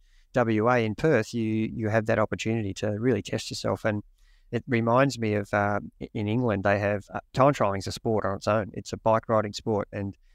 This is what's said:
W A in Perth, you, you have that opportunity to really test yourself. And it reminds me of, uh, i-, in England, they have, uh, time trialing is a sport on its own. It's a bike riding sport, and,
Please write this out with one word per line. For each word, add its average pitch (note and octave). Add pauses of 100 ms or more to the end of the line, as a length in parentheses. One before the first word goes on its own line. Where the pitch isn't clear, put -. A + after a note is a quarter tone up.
(320)
W A2+
A B2
in A2
Perth, C#3+
you, A#2
you A2
have A2
that A2
opportunity A2
to G#2+
really A#2
test -
yourself. G#2+
And G#2+ (500)
it A#2+
reminds A#2+
me G#2+
of, G#2
uh, G2+ (200)
i-, -
in G#2
England, A2
they G2+
have, G2+
uh, - (120)
time C3+
trialing G2+
is F#2+
a -
sport A2
on G2
its -
own. G#2
It's -
a -
bike A2
riding G#2+
sport, G#2+
and, G2 (180)